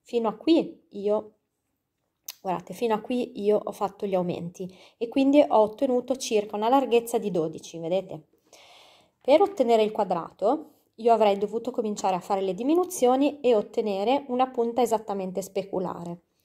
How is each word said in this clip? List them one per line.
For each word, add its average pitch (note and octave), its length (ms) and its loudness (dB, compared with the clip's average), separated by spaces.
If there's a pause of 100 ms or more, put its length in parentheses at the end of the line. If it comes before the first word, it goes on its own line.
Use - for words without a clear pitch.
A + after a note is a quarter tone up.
fino A3+ 260 -2
a G#3 60 -4
qui C#4+ 560 0
io, G#3 460 -4 (1080)
guardate, F3+ 320 -8
fino A3+ 200 0
a G#3+ 60 -2
qui B3 420 -6
io G#3 200 4
ho - 100 -8
fatto G3 320 -6
gli F#3+ 100 -4
aumenti F3+ 540 -4 (300)
e A#3 100 -6
quindi C4+ 320 4
ho B3 180 4
ottenuto B3 580 0
circa G#3 400 -4
una G#3+ 120 -2
larghezza A#3 480 2
di G3+ 140 -2
dodici, E3 480 -6
vedete? E3 480 -6 (960)
Per D4 200 6
ottenere A#3 420 2
il G#3+ 100 0
quadrato G3 800 -2 (240)
io A3+ 160 4
avrei G#3+ 260 4
dovuto G#3+ 320 -4
cominciare G#3 440 -2
a F3 60 -2
fare G3 220 -2
le F#3+ 100 -2
diminuzioni C#4 880 2
e B3 160 4
ottenere G#3 720 -2
una B3+ 200 0
punta A#3 340 -2
esattamente G3+ 580 -2
speculare. F3+ 800 -6 (240)